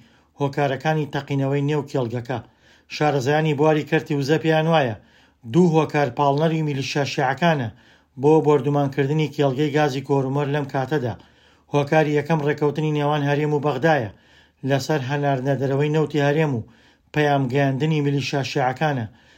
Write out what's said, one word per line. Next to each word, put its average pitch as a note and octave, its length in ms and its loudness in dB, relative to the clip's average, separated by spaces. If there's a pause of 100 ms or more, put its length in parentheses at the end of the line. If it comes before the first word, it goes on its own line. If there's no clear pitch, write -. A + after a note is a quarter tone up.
(400)
هۆکارەکانی C#3+ 720 -2
تەقینەوەی C#3 560 -2
نێو D3+ 180 0
کێڵگەکە. B2 520 -4 (520)
شارەزایانی D3 640 0
بواری D3+ 320 2
کەرتی D#3 300 -2
وزە C#3+ 200 0
پێیان D#3+ 280 2
وایە C#3 280 2 (500)
دوو E3 300 4
هۆکار D3 420 2
پاڵنەری D3+ 500 2
میلیشیا C#3 380 -2
شیعەکانە C#3 640 0 (480)
بۆ C#3+ 160 4 (100)
بۆردومانکردنی C#3+ 920 0
کێڵگەی C#3 420 0
گازی C#3 320 0
کۆرمۆر C#3 400 0
لەم C#3+ 180 -2
کاتەدا. C3 480 -2 (600)
هۆکاری D3 440 2
یەکەم D3+ 280 0
ڕێکەوتنی D3+ 520 0
نێوان D3 320 0
هەرێم D3 240 0
و C#3 120 -2
بەغدایە C3 460 0 (520)
لەسەر C#3 380 0
هەناردنە C#3 580 -2
دەرەوەی C#3+ 360 0
نەوتی D3 320 0
هەرێم D3+ 280 2
و G#2+ 100 -6 (480)
پەیامگەیاندنی C#3+ 920 2
میلیشیا C#3+ 380 -2
شیعەکانە C3 640 -2 (320)